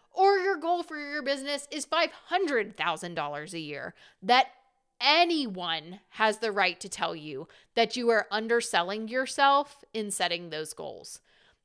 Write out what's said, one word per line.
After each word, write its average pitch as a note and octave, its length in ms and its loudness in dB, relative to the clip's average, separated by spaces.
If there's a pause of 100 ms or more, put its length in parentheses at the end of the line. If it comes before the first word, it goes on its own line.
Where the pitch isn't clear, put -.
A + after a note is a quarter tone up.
(100)
or G4 280 4
your F#4 180 0
goal E4 260 0
for D#4 160 -10
your D4 240 -6
business C#4 480 -4
is D4 140 -6
five D#4+ 260 0
hundred C#4+ 640 -2
thousand E3+ 380 -4
dollars D3+ 400 -6
a E3 60 -6
year, D3 340 -10 (260)
that B3 280 4 (520)
anyone G3+ 1080 0
has G#3+ 300 0
the A3+ 120 -2
right F#3 300 0
to G3+ 80 -14
tell E3+ 260 -4
you D3+ 320 -10 (300)
that A3+ 200 2
you A#3+ 140 2
are A3 220 4
underselling A3 760 0
yourself C#4 880 2
in G#3+ 180 -4
setting F3 400 -2
those D#3 220 -6
goals. - 480 -14 (440)